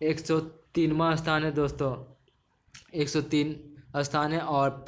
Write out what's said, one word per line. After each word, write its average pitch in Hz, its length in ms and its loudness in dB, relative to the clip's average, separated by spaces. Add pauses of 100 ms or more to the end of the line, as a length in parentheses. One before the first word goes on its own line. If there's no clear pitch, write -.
एक 160 180 0
सौ 160 200 0 (340)
तीनवाँ 160 420 2
स्थान 156 280 0
है 156 80 -2
दोस्तों, 143 640 -2 (800)
एक 147 140 0
सौ 151 120 0
तीन 147 540 -2 (220)
स्थान 147 360 0
है। 165 80 0
और 139 480 0